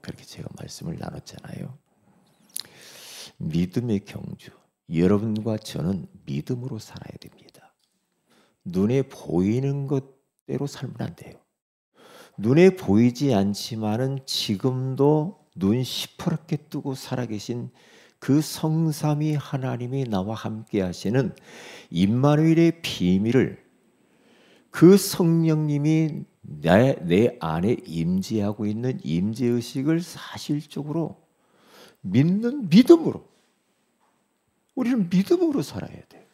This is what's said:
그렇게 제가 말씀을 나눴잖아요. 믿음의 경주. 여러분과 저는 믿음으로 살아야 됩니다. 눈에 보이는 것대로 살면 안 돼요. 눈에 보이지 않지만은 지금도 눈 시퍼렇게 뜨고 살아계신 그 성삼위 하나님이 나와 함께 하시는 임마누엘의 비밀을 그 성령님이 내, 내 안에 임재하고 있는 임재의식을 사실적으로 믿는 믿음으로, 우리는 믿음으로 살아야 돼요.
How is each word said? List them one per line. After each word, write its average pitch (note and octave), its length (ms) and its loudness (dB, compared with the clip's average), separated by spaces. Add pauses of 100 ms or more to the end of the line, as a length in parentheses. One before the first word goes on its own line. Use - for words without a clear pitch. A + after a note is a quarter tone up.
그렇게 - 240 -16
제가 - 240 -16 (100)
말씀을 - 400 -12
나눴잖아요. - 800 -14 (1600)
믿음의 G2 680 -2
경주. - 460 -14 (420)
여러분과 G#2+ 680 2
저는 - 480 -6 (180)
믿음으로 B2+ 540 -8
살아야 - 420 -18
됩니다. - 540 -20 (880)
눈에 G#2 380 0
보이는 C3 840 -2
것대로 C3+ 800 -6
살면 B2+ 340 -12
안 B2 160 -10
돼요. - 180 -20 (1040)
눈에 E3 380 6
보이지 A#2+ 580 2
않지만은 A2 920 -2
지금도 C3+ 1300 0
눈 G2+ 280 0
시퍼렇게 - 760 -6 (120)
뜨고 C#3 260 -8
살아계신 A#2+ 760 -8 (480)
그 C#3+ 240 2
성삼위 D#3 920 -2
하나님이 C3 720 -6
나와 G#2 300 -2
함께 G#2+ 480 -4
하시는 G2+ 520 -2 (560)
임마누엘의 D3 920 4
비밀을 G2 840 0 (1040)
그 F#3 260 10
성령님이 D#3 1300 0 (180)
내, F#2 600 2
내 F#2 380 2
안에 E2+ 460 -2
임재하고 G#2 800 -4
있는 A2+ 360 -4
임재의식을 A#2+ 1000 -2
사실적으로 D3+ 1200 -8 (800)
믿는 F#3+ 680 0
믿음으로, B3+ 580 6 (1500)
우리는 A#3 360 0
믿음으로 C#4+ 520 2
살아야 - 460 -10
돼요. - 140 -20 (120)